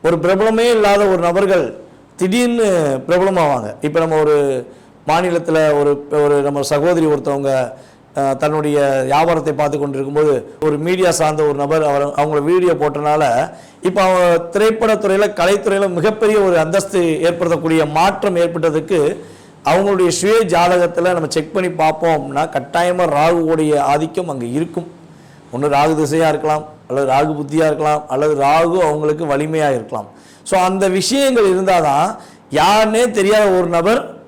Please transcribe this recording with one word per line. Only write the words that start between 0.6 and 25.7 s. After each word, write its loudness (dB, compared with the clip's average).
இல்லாத 4
ஒரு 0
நபர்கள் 2
திடீர்னு 0
பிரபலமாவாங்க. 0
இப்ப -2
நம்ம 0
ஒரு 4
மாநிலத்துல 0
ஒரு, 2
ஒரு 4
நம்ம -4
சகோதரி 2
ஒருத்தவங்க, -2
அஹ், 0
தன்னுடைய 0
வியாபாரத்தை 0
பார்த்து -2
கொண்டிருக்கும்போது -2
ஒரு 0
மீடியா 0
சார்ந்த 0
ஒரு -2
நபர் 0
அவர், 0
அவங்கள 0
வீடியோ 2
போட்டனால 0
இப்ப -2
அவங்க 2
திரைப்படத்துறையில, 0
கலைத்துறையில 0
மிகப்பெரிய 0
ஒரு 2
அந்தஸ்து -2
ஏற்படுத்தக்கூடிய 0
மாற்றம் 0
ஏற்பட்டதுக்கு -2
அவங்களுடைய 2
சுய 2
ஜாதகத்துல 2
நம்ம -2
செக் -4
பண்ணி -2
பார்ப்போம் 0
அப்படின்னா -4
கட்டாயமா -2
ராகுவோடைய 2
ஆதிக்கம் -4
அங்க -8
இருக்கும். -6
ஒண்ணு -2